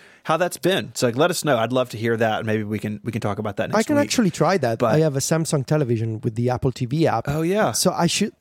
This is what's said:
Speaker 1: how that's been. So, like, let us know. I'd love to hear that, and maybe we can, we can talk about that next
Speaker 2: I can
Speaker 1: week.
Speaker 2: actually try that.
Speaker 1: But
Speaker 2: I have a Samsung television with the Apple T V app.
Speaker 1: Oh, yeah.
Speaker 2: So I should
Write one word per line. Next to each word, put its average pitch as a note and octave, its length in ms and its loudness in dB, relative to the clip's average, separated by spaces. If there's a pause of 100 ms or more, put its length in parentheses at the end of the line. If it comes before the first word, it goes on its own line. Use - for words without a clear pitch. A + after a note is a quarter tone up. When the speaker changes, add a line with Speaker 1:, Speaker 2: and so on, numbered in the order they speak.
(240)
Speaker 1:
how D#3+ 140 0
that's F3 180 0
been. E3 380 0
So, - 140 0
like, A#2 80 -2
let E3 140 4
us - 140 -4
know. C#3 140 2
I'd A#2 140 0
love B2+ 180 0
to A2+ 80 -10
hear A#2 180 0
that, A2 220 0
and A2 80 -4
maybe A2 180 0
we G#2+ 140 -4
can, G#2+ 260 -6
we A#2 80 -4
can A2+ 80 -4
talk G#2 180 -2
about G#2+ 200 -6
that G2 100 -2
next G#3 100 0
Speaker 2:
I A3 40 2
can D4 140 0
Speaker 1:
week. C#4+ 80 2
Speaker 2:
actually A3+ 260 2
try D#3+ 260 2
that. A#2+ 220 0
Speaker 1:
But A2+ 160 2
Speaker 2:
I D#3 60 4
have D3+ 160 2
a C3+ 40 0
Samsung D#3 460 0
television A2+ 560 0
with A2+ 140 -4
the A#2+ 120 0
Apple B2+ 240 0
T B2+ 140 -4
V D3 200 2
app. A2+ 220 2
Speaker 1:
Oh, D3+ 140 -2
yeah. F3+ 300 2
Speaker 2:
So F3 200 0
I E3+ 140 0
should - 340 0